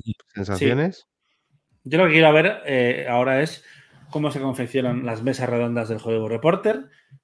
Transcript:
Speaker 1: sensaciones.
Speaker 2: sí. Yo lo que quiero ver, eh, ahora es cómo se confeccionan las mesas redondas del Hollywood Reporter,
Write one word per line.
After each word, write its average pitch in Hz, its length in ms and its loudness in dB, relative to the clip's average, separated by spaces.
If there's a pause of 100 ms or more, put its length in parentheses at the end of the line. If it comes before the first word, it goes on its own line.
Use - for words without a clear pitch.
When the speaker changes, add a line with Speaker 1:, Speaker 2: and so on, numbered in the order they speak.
(320)
Speaker 1:
sensaciones. 120 680 -2
Speaker 2:
sí. - 60 -20 (760)
Yo 139 160 -2
lo 185 80 6
que 160 60 2
quiero 156 200 8
ver, 160 340 4
eh, 127 440 0
ahora 131 320 2
es - 220 -8 (460)
cómo 151 200 -2
se 135 100 -6
confeccionan 127 640 -4
las 113 200 -6
mesas 127 260 -4
redondas 120 380 -2
del 110 140 -6
Hollywood 113 280 -2
Reporter, 190 580 -2 (360)